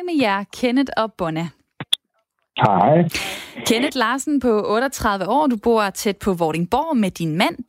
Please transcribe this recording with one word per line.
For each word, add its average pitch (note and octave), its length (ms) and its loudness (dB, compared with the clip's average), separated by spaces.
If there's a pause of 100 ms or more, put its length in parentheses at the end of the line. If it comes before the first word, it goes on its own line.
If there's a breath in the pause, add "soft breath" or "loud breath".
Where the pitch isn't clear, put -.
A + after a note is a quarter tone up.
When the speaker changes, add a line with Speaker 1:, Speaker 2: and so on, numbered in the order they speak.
Speaker 1:
med E4 140 0
jer, G3+ 240 0 (120)
Kenneth B3+ 400 0
og A3 160 -2
Bonna. D#3+ 360 -4 (1080)
Speaker 2:
Hej. A#2 520 4 (580 loud breath)
Speaker 1:
Kenneth B3 300 0
Larsen C4 440 0
på G#3+ 340 2
otteogtredive G#3+ 540 0
år. C#4+ 180 2
Du A#3+ 100 0
bor G#3+ 340 2
tæt G3 260 -2
på G3 180 0
Vordingborg F3 600 0
med G3+ 140 2
din D#3+ 260 -4
mand. G#3 200 0 (120)